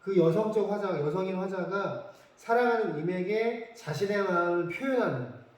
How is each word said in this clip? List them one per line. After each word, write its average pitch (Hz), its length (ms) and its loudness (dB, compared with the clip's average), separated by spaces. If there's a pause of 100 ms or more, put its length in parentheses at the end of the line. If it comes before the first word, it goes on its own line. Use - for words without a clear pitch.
그 190 140 -2
여성적 196 560 4
화자, 190 280 -2
여성인 185 360 -2
화자가 185 720 -4 (260)
사랑하는 226 640 2
임에게 202 760 -2
자신의 196 480 -2
마음을 175 460 2
표현하는 190 720 -2 (180)